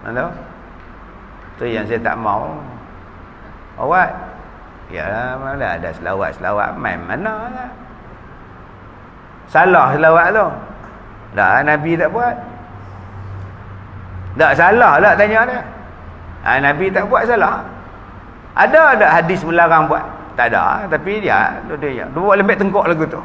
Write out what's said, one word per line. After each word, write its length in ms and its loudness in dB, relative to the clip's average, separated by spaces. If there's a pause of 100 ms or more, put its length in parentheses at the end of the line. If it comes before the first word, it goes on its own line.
Mana? 280 -6 (1300)
Tu 160 -6
yang 160 -6
saya 120 -2
tak 160 -4
mau. 360 -4 (1200)
Awak, 320 0 (840)
ya, 440 -6
mana 400 -6
ada 120 -8
selawat-selawat, 880 -4
main 240 -6
mana 320 -6 (160)
lah. 220 -12 (1800)
Salah 440 6
selawat 400 6
tu. 140 2 (840)
Dah, 320 4
Nabi 320 0
tak 160 0
buat. 220 -2 (2000)
Tak 160 6
salah 480 6
lah 160 6
tanya 320 4
dia. 120 -6 (840)
Ha, 160 2
Nabi 320 0
tak 160 -2
buat, 160 2
salah. 400 0 (880)
Ada 440 6
tak 140 6 (100)
hadis 200 -2
melarang 480 4
buat? 160 -2 (320)
Tak 160 2
ada, 320 0
tapi 400 -4
dia, 400 0
dia, 160 -8
dia 320 -6
buat 240 2
lembek 240 2
tengkok 240 0
lagu 240 0
tu. 160 -10